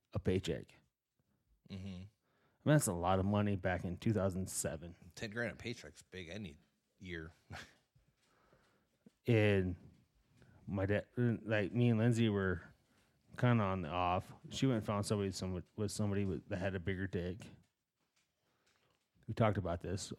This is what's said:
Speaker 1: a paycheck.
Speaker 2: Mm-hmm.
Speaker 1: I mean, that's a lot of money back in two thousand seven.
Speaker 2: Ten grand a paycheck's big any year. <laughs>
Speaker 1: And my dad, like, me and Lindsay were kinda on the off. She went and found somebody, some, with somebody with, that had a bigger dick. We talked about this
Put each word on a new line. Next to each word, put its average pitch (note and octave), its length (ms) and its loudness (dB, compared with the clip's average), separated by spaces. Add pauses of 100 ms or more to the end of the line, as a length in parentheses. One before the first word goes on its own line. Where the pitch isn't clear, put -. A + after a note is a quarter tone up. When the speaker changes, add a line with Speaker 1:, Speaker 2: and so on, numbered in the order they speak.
(140)
Speaker 1:
a G2+ 60 -4
paycheck. F2+ 480 -2 (1040)
Speaker 2:
Mm-hmm. F#2+ 180 -10
Speaker 1:
I - 20 -10
mean, F#2 160 -12 (580)
that's D3 240 6
a G2 60 0
lot F2 260 2
of F#2+ 60 2
money G#2 320 2
back F2+ 260 -2
in F2+ 140 -6
two A2+ 160 0
thousand F#2 340 0
seven. - 480 -6 (200)
Speaker 2:
Ten A2 160 -8
grand A2+ 200 -4
a C2+ 40 -12
paycheck's - 540 -12
big F2+ 240 -12
any F#2+ 220 -10 (460)
year. E2+ 300 -8 (200)
<laughs> - 60 -10 (1700)
Speaker 1:
And G2+ 480 6 (920)
my G2 180 0
dad, G2+ 200 2 (420)
like, G#2 260 0
me A#2+ 160 4
and A2 100 4
Lindsay A#2 300 4
were F#2+ 320 2 (800)
kinda A#2+ 240 4
on F#2+ 180 0
the D2+ 80 -6
off. F2+ 340 2 (280)
She - 160 0
went B2 100 2
and G#2+ 80 -4
found G2+ 180 0
somebody, G2+ 280 -2
some, F#2 320 -6 (140)
with G#2 120 -2
somebody G2+ 360 0
with, F2+ 240 -4
that G2 100 -4
had F#2+ 160 -2
a F#2 40 -4
bigger F#2 280 -4
dick. F2+ 300 -4 (1900)
We A2+ 60 -6
talked G#2+ 240 2
about F2 240 -2
this - 380 -6